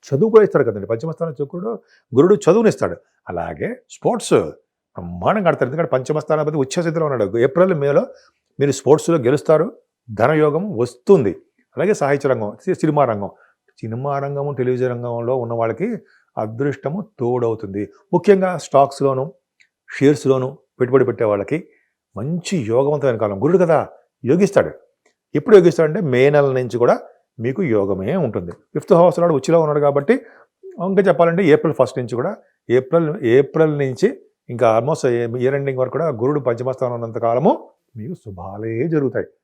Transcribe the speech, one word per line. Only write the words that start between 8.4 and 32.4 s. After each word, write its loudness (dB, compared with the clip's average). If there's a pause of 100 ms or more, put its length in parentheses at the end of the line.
మీరు 2
స్పోర్ట్స్లో 2
గెలుస్తారు, 2 (420)
ధనయోగం 0
వస్తుంది. 2 (400)
అలాగే -2
సాహిత్య 0
రంగం, -2
సి-, -2
సినిమా 0
రంగం, -4 (520)
సినిమా -6
రంగము, -6
టెలివిజన్ -2
రంగంలో -4
ఉన్న -6
వాళ్ళకి -2 (500)
అదృష్టము -6 (200)
తోడవుతుంది. -4 (240)
ముఖ్యంగా 0
స్టాక్స్‌లోను, 0 (560)
షేర్స్‌లోను 0 (220)
పెట్టుబడి 2
పెట్టే -2
వాళ్ళకి -2 (500)
మంచి -6
యోగవంతమైన 0
కాలం. -4
గురుడు 2
కదా 2 (380)
యోగిస్తాడు. 2 (640)
ఎప్పుడు 4
యోగిస్తాడంటే 4
మే 4
నెల 4
నుంచి -2
కూడా 2 (400)
మీకు -4
యోగమే -2
ఉంటుంది. -4
ఫిఫ్త్ -4
హౌస్ 4
లార్డ్ 2
ఉచ్చిలో 2
ఉన్నాడు -2
కాబట్టి 2 (760)
ఇంకా 2
చెప్పాలంటే 2
ఏప్రిల్ 2
ఫస్ట్ 0
నుంచి -6
కూడా, -4 (320)